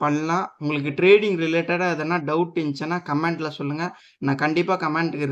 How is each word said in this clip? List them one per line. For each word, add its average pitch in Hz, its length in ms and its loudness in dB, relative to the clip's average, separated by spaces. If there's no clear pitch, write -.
பண்ணலாம். 156 440 0
உங்களுக்கு 147 380 -4
ட்ரேடிங் 202 440 6
ரிலேட்டடா 170 500 0
எதனா 156 240 -2
டவுட் 170 300 0
இருந்துச்சுன்னா 156 380 -2
கமெண்ட்ல 156 480 -2
சொல்லுங்க, 147 280 -4
நான் 139 140 0
கண்டிப்பா 170 400 0
கமெண்ட்டுக்கு 160 520 -2